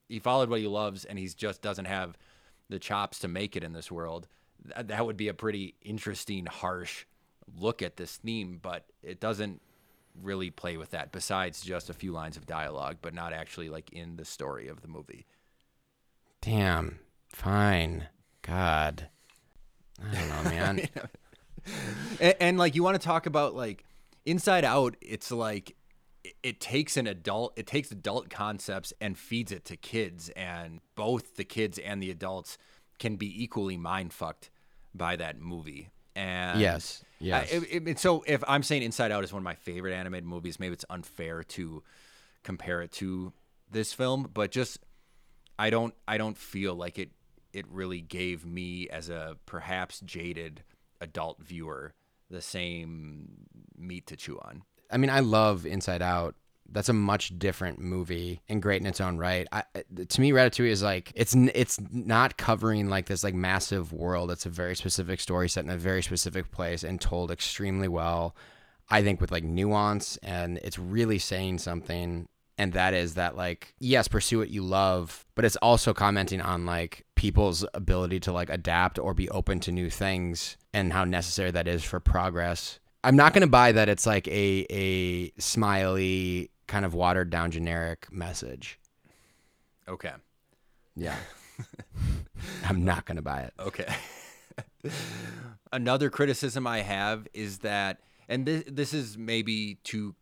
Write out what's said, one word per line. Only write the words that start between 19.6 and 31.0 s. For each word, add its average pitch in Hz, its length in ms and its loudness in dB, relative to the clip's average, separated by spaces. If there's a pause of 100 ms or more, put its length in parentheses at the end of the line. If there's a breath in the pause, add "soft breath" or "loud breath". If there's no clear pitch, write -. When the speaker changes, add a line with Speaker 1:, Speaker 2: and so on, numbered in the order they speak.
Speaker 2:
I 104 100 -6
don't 90 160 -4
know, 78 220 -2
man. 92 420 0
Speaker 1:
<laughs> - 760 -16 (520 loud breath)
And, 180 200 8
and, 180 180 4
like, 170 160 4
you 165 80 2
wanna 185 160 4
talk 165 280 0
about, 147 280 2
like, 113 300 -8 (420 soft breath)
Inside 175 380 4
Out, 127 360 2
it's - 300 -10
like, 110 460 -4 (480)
it, 92 180 -18
it 123 180 -6
takes 139 360 -2
an 123 100 0
adult, 101 500 -4
it 110 120 -10
takes 139 240 -2
adult 104 360 -4
concepts 101 720 -6
and 101 160 -4
feeds 117 360 -4
it 92 140 -10
to 90 100 -14
kids, 87 540 -6
and 85 500 -10 (160)
both 113 400 -2